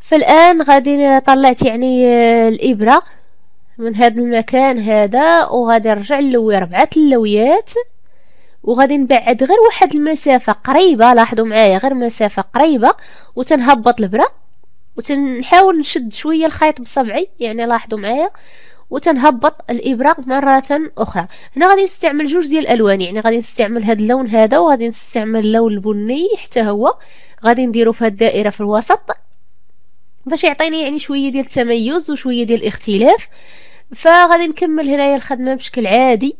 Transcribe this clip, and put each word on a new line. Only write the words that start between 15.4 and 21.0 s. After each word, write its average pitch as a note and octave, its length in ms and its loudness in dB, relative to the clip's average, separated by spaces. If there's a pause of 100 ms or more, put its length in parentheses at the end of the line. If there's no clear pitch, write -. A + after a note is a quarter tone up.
نشد B3+ 340 -6
شويه D#4+ 320 -2
الخيط D4+ 360 -2
بصبعي، B3 460 -4 (120)
يعني A#3 260 -6
لاحظوا A3+ 340 -4
معايا، B3 300 -4 (600)
وتنهبط C#4 840 0
الابره C4 440 0 (120)
مره C4+ 360 2 (340)
اخرى. F#3 300 -4 (300)